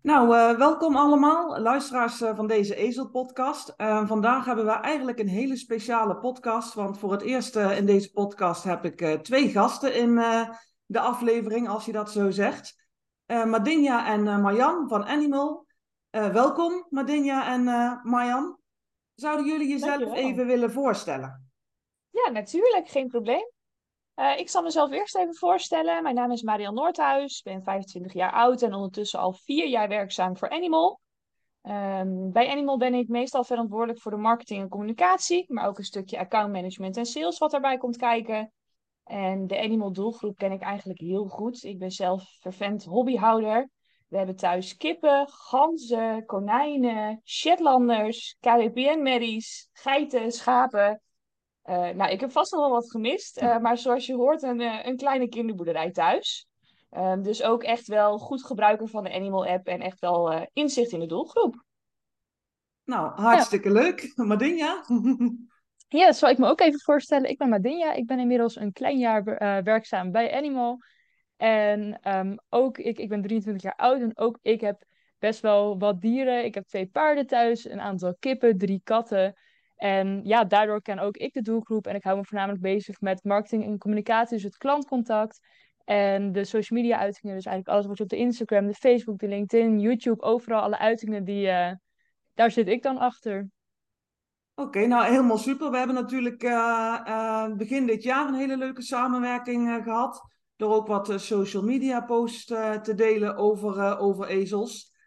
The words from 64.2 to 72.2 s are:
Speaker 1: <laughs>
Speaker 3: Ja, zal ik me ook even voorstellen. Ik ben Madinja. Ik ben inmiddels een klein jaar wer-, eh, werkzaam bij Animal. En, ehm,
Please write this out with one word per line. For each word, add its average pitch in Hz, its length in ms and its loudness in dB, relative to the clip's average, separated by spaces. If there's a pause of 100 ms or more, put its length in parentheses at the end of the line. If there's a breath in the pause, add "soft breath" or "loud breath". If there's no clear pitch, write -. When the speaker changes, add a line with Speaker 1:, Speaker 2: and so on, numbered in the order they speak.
Speaker 1:
<laughs> 240 600 0 (400)
Speaker 3:
Ja, 330 240 8
zal 269 180 4
ik 285 80 6
me 247 100 4
ook 320 140 4
even 294 200 4
voorstellen. 285 480 2
Ik - 80 -4
ben 269 120 0
Madinja. 269 440 0
Ik 240 120 -4
ben 254 140 -2
inmiddels 240 360 2
een 208 160 -6
klein 269 260 -2
jaar 220 260 2
wer-, 220 140 -4
eh, 202 260 0
werkzaam 208 480 0
bij 226 220 0
Animal. 254 440 -2 (600 soft breath)
En, 208 640 0
ehm, 190 340 -2 (140)